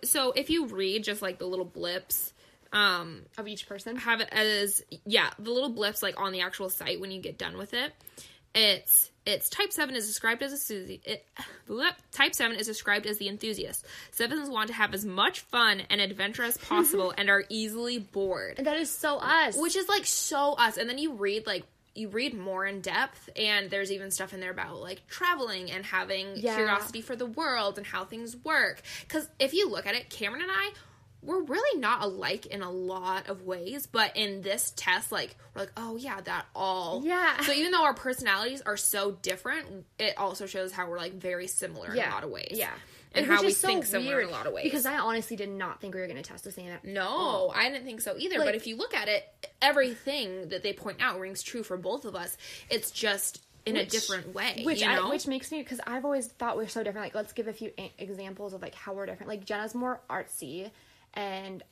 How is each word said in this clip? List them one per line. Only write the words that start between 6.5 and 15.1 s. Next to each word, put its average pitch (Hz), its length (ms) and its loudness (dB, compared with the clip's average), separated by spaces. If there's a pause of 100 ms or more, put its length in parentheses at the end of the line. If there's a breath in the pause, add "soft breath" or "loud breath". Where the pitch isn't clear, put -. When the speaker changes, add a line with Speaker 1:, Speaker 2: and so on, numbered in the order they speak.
Speaker 1:
site 185 300 -2
when 190 120 -8
you 190 100 -8
get 160 160 -10
done 175 200 -6
with 202 160 -8
it. 262 200 -2 (600 loud breath)
It's, 208 560 6 (160)
it's - 240 0
type 392 220 0
seven 277 240 0
is 220 120 0
described 233 340 0
as 277 100 -4
a 285 60 -6
Susie, 190 480 -6
it, - 200 -6 (420 loud breath)
blip, 285 280 0 (160)
type 294 220 4
seven 233 240 0
is 214 80 -2
described 214 400 0
as 208 140 -2
the 202 100 -4
enthusiast. 208 560 -6 (260 loud breath)
Sevens 277 380 -2
want 220 180 -2
to 233 60 -8
have 226 200 4
as 202 120 -4
much 208 360 2